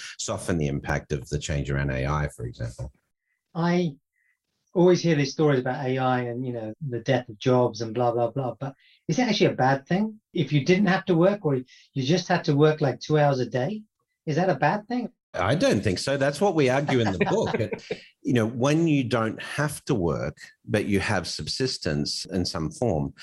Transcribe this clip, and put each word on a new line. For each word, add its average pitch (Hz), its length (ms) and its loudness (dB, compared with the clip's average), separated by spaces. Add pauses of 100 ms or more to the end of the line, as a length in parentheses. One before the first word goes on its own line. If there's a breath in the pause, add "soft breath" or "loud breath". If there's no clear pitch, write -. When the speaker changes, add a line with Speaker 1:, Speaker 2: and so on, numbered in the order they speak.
(180 loud breath)
Speaker 1:
soften 98 400 -4
the 76 80 0
impact 71 460 -4
of 67 160 -6
the 73 100 -4
change 69 320 -4
around 69 200 -2
A 65 160 -4
I, 73 280 -2
for 62 120 -10
example. - 440 -10 (640)
Speaker 2:
I 170 400 0 (800)
always 175 280 6
hear 165 120 2
these 143 180 0
stories 143 280 4
about 131 260 -4
A 131 120 0
I 127 220 2
and, 120 240 -4
you 123 100 -6
know, 110 180 -8 (160)
the 120 120 -4
death 120 280 0
of 107 100 -16
jobs 123 440 2
and 113 120 -6
blah, 120 180 2
blah, 117 180 0
blah. 123 280 -6
But - 160 -8 (340 soft breath)
is 165 100 0
it 247 100 2
actually 185 240 2
a - 40 -6
bad 135 300 2
thing? 214 320 -2 (140)
If 165 200 -2
you 147 120 2
didn't 185 220 4
have 185 180 2
to 180 100 2
work 196 300 2
or 143 120 0
you - 460 -8
just 170 260 0
had 175 160 0
to 147 120 2
work, 151 240 4
like, 135 180 0
two 151 200 0
hours 143 220 4
a 120 60 -2
day, 165 360 -4 (440)
is 151 100 -2
that 185 140 2
a - 40 2
bad 165 340 0
thing? 240 220 -6 (240)
Speaker 1:
I 98 200 2
don't 185 280 2
think 95 160 0
so. 139 180 -2
That's 139 240 0
what 196 140 2
we 143 160 4
argue 139 300 2
in 113 120 2
the 175 140 0
book. - 280 0
Speaker 3:
<laughs> - 60 -2
Speaker 1:
It, 110 220 -6 (400 loud breath)
you 262 120 0
know, 113 120 4
when 143 420 2
you 143 160 2
don't 110 360 -2
have - 440 -6
to 147 100 0
work, 76 420 -2 (300)
but 107 180 0
you 98 160 2
have 92 260 -2
subsistence 76 1000 -4
in 90 180 -2
some 80 260 -4
form, 78 520 -2